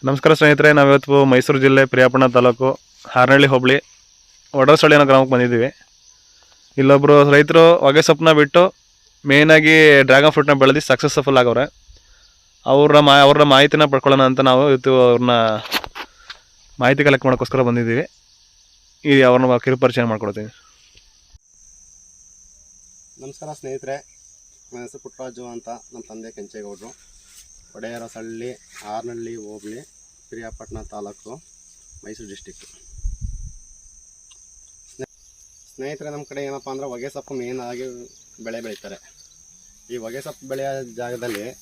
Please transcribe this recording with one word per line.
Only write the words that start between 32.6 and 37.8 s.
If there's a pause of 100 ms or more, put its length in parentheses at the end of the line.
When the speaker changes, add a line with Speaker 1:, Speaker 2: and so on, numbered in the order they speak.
Speaker 2:
ಸ್ನೇ-, (640)
ಸ್ನೇಹಿತರೆ,
ನಮ್ಮ
ಕಡೆ
ಏನಪ್ಪ
ಅಂದ್ರೆ
ಹೊಗೆ
ಸೊಪ್ಪು
ಮೇನ್
ಆಗಿ (600)